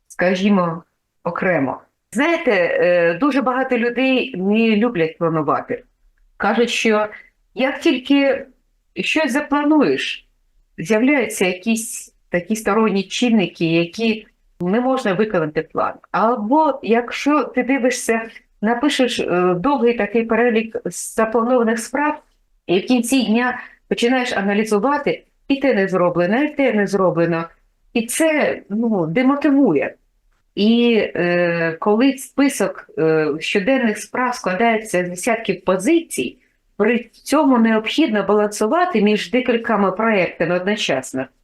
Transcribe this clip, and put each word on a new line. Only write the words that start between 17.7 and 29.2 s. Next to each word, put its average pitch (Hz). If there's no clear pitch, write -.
напишеш, 240
е, 180
довгий 233
такий 226
перелік 226
запланованих 226
справ, 294
і 175
в 190
кінці 254
дня 233
починаєш 240
аналізувати, 208
і 277
те 269
не 196
зроблено, 185
і 294
те 269
не 208
зроблено. 170
І 233
це, 302
ну, 208
демотивує. 262